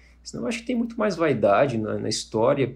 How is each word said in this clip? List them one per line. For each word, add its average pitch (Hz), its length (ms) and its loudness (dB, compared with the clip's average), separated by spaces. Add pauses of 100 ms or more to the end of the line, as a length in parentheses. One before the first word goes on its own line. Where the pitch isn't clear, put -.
(240)
Senão - 200 -10
eu 240 40 -4
acho 233 120 -4
que - 60 -16
tem 254 100 -2
muito 233 220 -4
mais 214 180 0
vaidade 120 640 2
na, 107 220 -4
na 107 100 -4
história, 123 680 0